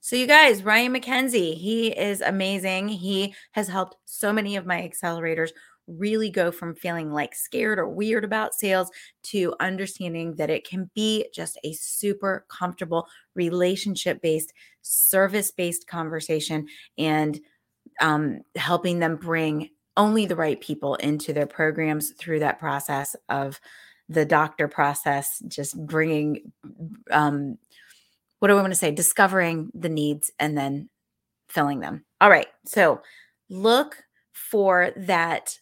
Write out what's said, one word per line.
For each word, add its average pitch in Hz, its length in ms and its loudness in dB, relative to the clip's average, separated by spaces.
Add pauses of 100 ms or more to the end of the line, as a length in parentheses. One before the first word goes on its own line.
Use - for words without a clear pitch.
So - 160 -4
you 254 100 2
guys, 277 360 8
Ryan 233 320 4
McKenzie, 247 640 0
he 220 320 -2
is 202 320 -2
amazing. 190 680 -2
He 196 460 -4 (180)
has 208 160 -4
helped 185 360 -4
so - 280 -4
many 202 240 -2
of 180 100 -6
my 175 160 -2
accelerators 165 680 -4 (380)
really 208 420 -2
go 175 220 2
from 170 240 -10
feeling, 170 340 -6
like, 147 240 -4
scared 220 440 -2
or 175 100 -2
weird 214 360 -2
about 214 300 -2
sales 185 340 0 (360)
to 185 340 0
understanding 180 800 -4
that 151 120 -2
it - 180 -2
can 185 280 -6
be 214 400 0
just - 300 -10
a 156 80 -6
super 196 760 -4
comfortable 170 600 -4 (260)
relationship-based, 180 1160 0 (300)
service-based 190 1040 0
conversation 156 800 -4 (300)
and, 151 420 0 (600)
um, 151 400 0 (140)
helping 175 460 0
them 160 160 0
bring 160 540 -2 (260)
only 214 280 4
the 180 120 -2
right 156 240 -2
people 143 360 -4
into 147 360 -2
their 147 160 0
programs 156 640 -2
through 160 260 -4
that 151 220 0
process 143 560 -4 (120)
of 139 320 -4 (480)
the 156 160 2
doctor 151 440 2
process, 143 800 0
just - 360 -8
bringing, 151 680 0 (580)
um, 143 480 0 (800)
what 202 100 4
do 202 80 10
I 202 60 4
wanna 190 140 0
say? 160 160 0
Discovering 170 840 2
the 170 140 -4
needs 151 500 -2
and 151 180 0
then 139 320 -4 (600)
filling 143 320 0
them. 85 240 -10 (160)
All 202 100 10
right. 165 180 6 (180)
So 170 360 4 (460)
look 233 560 0 (280)
for 190 640 2
that 170 640 -2